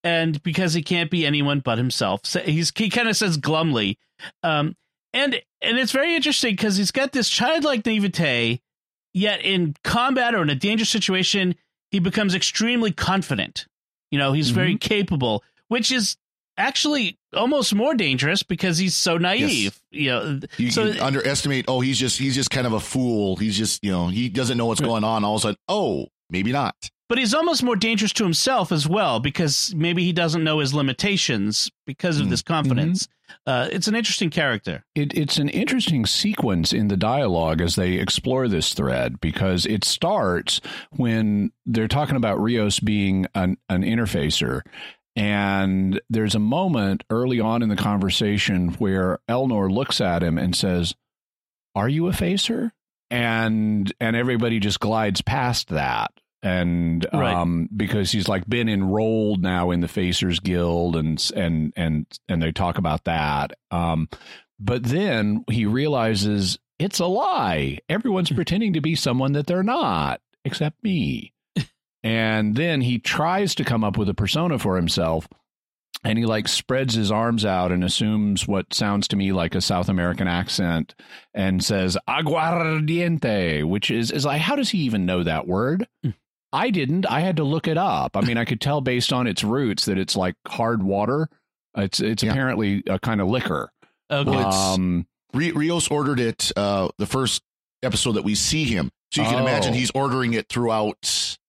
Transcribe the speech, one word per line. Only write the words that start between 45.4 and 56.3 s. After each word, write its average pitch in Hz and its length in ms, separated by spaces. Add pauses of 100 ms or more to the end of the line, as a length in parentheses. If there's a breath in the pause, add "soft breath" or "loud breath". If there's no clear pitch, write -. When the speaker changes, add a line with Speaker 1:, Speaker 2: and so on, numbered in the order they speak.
Speaker 2:
there's 110 260
a 110 60
moment 117 720
early 123 300
on 113 220
in 110 80
the 101 60
conversation 98 1000
where 95 440 (100)
Elnor 117 420
looks 123 300
at 87 220
him 82 160
and 87 160
says, 87 400 (800)
"Are 101 140
you 160 180
a 185 60
facer?" 220 600 (380)
And, 110 920
and 117 140
everybody 117 460
just 101 200
glides 107 420
past 123 480
that. 65 420 (280)